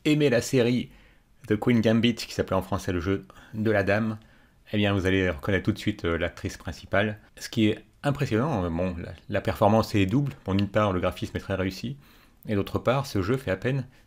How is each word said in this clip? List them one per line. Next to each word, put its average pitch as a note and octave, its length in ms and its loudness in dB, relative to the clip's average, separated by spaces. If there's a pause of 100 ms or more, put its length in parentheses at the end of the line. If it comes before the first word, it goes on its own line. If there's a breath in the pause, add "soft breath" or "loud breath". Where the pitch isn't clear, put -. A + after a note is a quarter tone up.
aimé D3+ 240 4
la A#2+ 140 4
série A#2+ 480 2 (580 soft breath)
The G#2+ 100 2
Queen A#2+ 220 4
Gambit, A2+ 360 4
qui - 180 -12
s'appelait F#2+ 200 -2
en F#2+ 60 2
français F#2+ 320 -4
Le F2+ 80 -2
Jeu G2 240 -2 (300 loud breath)
de A2 160 0
la G#2 120 2
Dame, G#2+ 360 0 (560 soft breath)
eh - 20 0
bien, G2+ 160 4
vous F#2+ 140 2
allez F#2+ 240 4
reconnaître F2 340 -2
tout G#2+ 80 2
de G2 60 -6
suite, - 260 -4
euh, E2 140 0
l'actrice E2+ 400 -6
principale. G#2 600 -4 (200 soft breath)
Ce - 100 -14
qui G#2+ 200 2
est - 140 -2 (200)
impressionnant, C3+ 600 0
euh, F2 60 -2
bon, F2 300 -2
la, - 160 -10 (160)
la G2 100 -2
performance - 540 2
est G2 100 4
double. C3+ 300 0 (100)
Bon, F#2+ 100 -2
d'une G2 140 0
part, G#2 240 2
le F2+ 80 0
graphisme - 380 -4
est - 20 -4
très - 140 -6
réussi, F#2+ 420 -6 (500 soft breath)
et G#2+ 80 -2
d'autre G2 240 -2
part, C3+ 280 0
ce G2+ 160 -2
jeu A#2+ 160 0
fait G2 120 -4
à F#2+ 60 0
peine B2+ 300 -2 (200 soft breath)